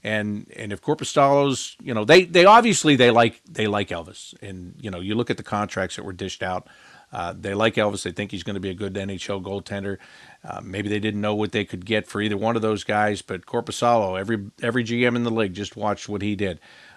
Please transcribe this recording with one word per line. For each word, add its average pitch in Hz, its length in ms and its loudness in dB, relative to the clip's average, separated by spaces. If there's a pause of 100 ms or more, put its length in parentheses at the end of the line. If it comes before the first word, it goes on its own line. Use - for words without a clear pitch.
And, 104 520 -4
and 104 180 -10
if 98 80 -10
Korpisalo's, 143 1000 2
you 131 100 -6
know, 107 100 0
they, 160 200 8
they 175 220 6
obviously 202 500 8
they 120 160 8
like, 117 360 4
they 110 200 -4
like 101 220 -2
Elvis. 85 520 -12
And, 92 400 -14
you 107 80 -10
know, 90 100 -10
you 98 140 -6
look 117 160 -2
at 117 80 -4
the - 60 -14
contracts 101 540 -4
that - 80 -14
were 95 80 -10
dished 95 280 -10
out. 92 260 -6 (440)
Uh, 87 260 -8
they 98 160 -8
like 107 220 0
Elvis. 104 260 0
They 92 100 -8
think 101 200 -8
he's 92 120 -10
gonna 101 160 -8
be 95 120 -6
a 90 40 -10
good 98 220 -8
N 98 140 -6
H 92 180 -10
L 101 100 -4
goaltender. 98 580 -8 (460)
Uh, - 200 -12
maybe 101 260 -6
they 104 100 -2
didn't 104 220 -2
know 104 140 -2
what 107 160 -2
they 104 140 -2
could 90 200 -12
get 107 220 0
for 104 140 -6
either 104 160 -2
one 110 180 0
of 110 80 -2
those 107 200 -2
guys, 104 380 0
but 92 240 -10
Korpisalo, 113 760 0
every, 101 300 -4 (140)
every 117 200 0
G 120 220 0
M 120 100 2
in 120 80 0
the 117 80 0
league 110 220 0
just 98 220 -8
watched 104 340 -4
what 101 140 -4
he 104 120 -2
did. 92 240 -4 (380)